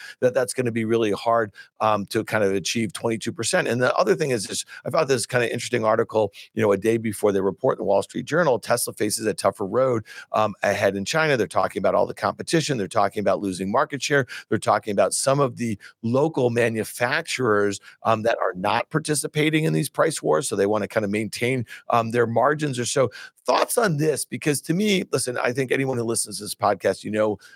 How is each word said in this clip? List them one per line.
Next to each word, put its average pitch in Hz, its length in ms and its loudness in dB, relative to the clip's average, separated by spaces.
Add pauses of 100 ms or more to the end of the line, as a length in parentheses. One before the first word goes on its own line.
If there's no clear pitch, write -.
(200)
that 127 140 2
that's 127 200 0
gonna 123 180 -2
be 113 140 -2
really 113 260 2
hard, 113 420 0 (260)
um, 107 280 2
to 110 160 -2
kind 110 200 0
of 98 80 2
achieve 98 420 -2
twenty-two 113 380 -4
percent. 117 360 -2
And 120 140 0
the 127 140 2
other 190 200 4
thing 156 160 -2
is, 107 180 -2
is 98 160 -8 (180)
I 147 60 -6
thought 156 180 0
this 131 180 2
kinda 120 260 0
interesting 113 340 -2
article, 110 480 2 (200)
you 110 80 -2
know, 104 120 6
a 98 40 2
day 110 200 2
before 107 340 0
they 98 100 2
report 98 360 0
in - 60 -6
the - 20 -4
Wall 98 180 4
Street - 220 -8
Journal, 143 340 2
Tesla - 340 -2
faces 107 320 -4
a 104 80 0
tougher 101 320 -2
road, 117 380 0 (280)
um, 107 220 0 (100)
ahead 98 320 2
in 98 100 -4
China. 156 320 0
They're 98 100 0
talking 98 320 -2
about 92 160 2
all 95 100 4
the - 80 -8
competition. 139 640 -2
They're 95 100 -4
talking 101 340 0
about 95 180 2
losing 95 320 -4
market 139 300 0
share. 143 240 2 (240)
They're 113 80 0
talking 107 340 0
about 98 220 2
some 135 260 2
of 123 180 0
the 117 200 -2 (240)
local 131 480 2
manufacturers, 117 1300 0 (240)
um, 113 200 0
that 113 160 2
are 95 160 -2
not 104 340 -2
participating 151 760 0
in 160 100 0
these 156 160 -2
price 156 320 0
wars. 151 260 0
So 117 80 -4
they 98 100 4
wanna 101 220 0
kinda 110 200 0
maintain, 113 580 -2 (240)
um, 113 220 2
their 120 160 2
margins 131 520 0
or 120 60 -2
so. 131 260 0 (340)
Thoughts - 320 2
on 196 200 2
this? 147 280 0
Because 143 360 -2
to - 120 -4
me, 208 380 2
listen, 123 260 -2
I 123 160 0
think 127 180 -2
anyone 135 260 0
who 117 60 -2
listens 110 360 -4
to 104 60 -12
this - 100 -8
podcast, 101 480 0
you 104 80 -6
know, 107 260 0 (180)